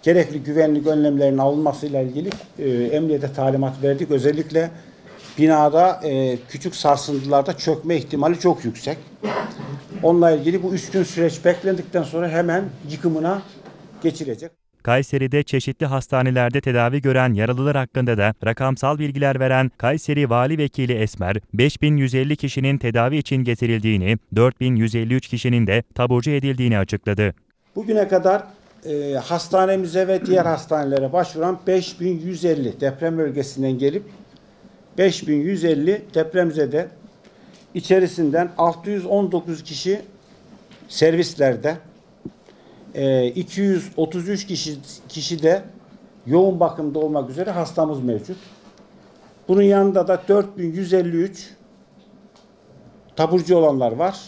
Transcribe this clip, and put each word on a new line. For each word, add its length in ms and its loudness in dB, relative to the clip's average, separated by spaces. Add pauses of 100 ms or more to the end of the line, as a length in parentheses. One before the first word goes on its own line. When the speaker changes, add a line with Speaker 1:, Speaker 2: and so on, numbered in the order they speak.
Speaker 1:
gerekli 400 2
güvenlik 440 2
önlemlerinin 520 2
alınmasıyla 640 0
ilgili, 280 -6 (280)
e, 120 -2
emniyete 640 0
talimat 500 -2
verdik. 280 0
Özellikle 600 0 (680)
binada, 680 6
e, 340 0 (100)
küçük 280 -10
sarsıntılarda 800 0
çökme 400 -2
ihtimali 440 -2
çok 240 2
yüksek. 340 -6 (1040)
Onunla 280 6
ilgili 320 0
bu 120 -2
üç 160 -6
gün 120 0
süreç 420 -2
beklendikten 580 0
sonra 260 -4
hemen 360 0 (260)
yıkımına 520 -2 (600)
geçilecek. 480 -4 (320)
Speaker 2:
Kayseri'de 600 0
çeşitli 440 -2
hastanelerde 760 0
tedavi 420 0
gören 320 4
yaralılar 420 0
hakkında 420 0
da 160 2 (100)
rakamsal 540 0
bilgiler 420 -2
veren 380 2
Kayseri 520 0
Vali 280 2
Vekili 340 -2
Esmer, 440 -2 (180)
beş 280 2
bin 140 4
yüz 180 0
elli 220 0
kişinin 420 -2
tedavi 380 0
için 200 -2
getirildiğini, 840 0 (180)
dört 240 4
bin 160 0
yüz 180 0
elli 200 -2
üç 140 -2
kişinin 380 0
de 160 2 (120)
taburcu 360 0
edildiğini 480 0
açıkladı. 560 0 (420)
Speaker 1:
Bugüne 320 0
kadar, 340 2 (420)
e, 300 -4
hastanemize 920 0
ve 180 0
diğer 200 4
hastanelere 680 -2
başvuran 540 -2
beş 340 -2
bin 200 -2
yüz 240 -8
elli 360 0
deprem 380 -2
bölgesinden 600 -2
gelip 240 0 (960)
beş 300 2
bin 120 2
yüz 240 -2
elli 380 0 (120)
depremzede, 760 0 (840)
içerisinden 840 2
altı 320 0
yüz 160 -6
on 260 0
dokuz 300 -4
kişi 400 -6 (840)
servislerde, 880 2 (1160)
e, 320 2
iki 340 -4
yüz 360 0
otuz 320 -2
üç 180 -4
kişi, 280 -6 (340)
kişi 340 -8
de 200 4 (640)
yoğun 340 4
bakımda 380 -2
olmak 320 -2
üzere 200 -6
hastamız 520 -2
mevcut. 340 -4 (1120)
Bunun 140 6
yanında 460 4
da 200 0
dört 300 2
bin 140 -4
yüz 200 -4
elli 240 2
üç 340 -4 (1700)
taburcu 400 2
olanlar 360 4
var. 360 -4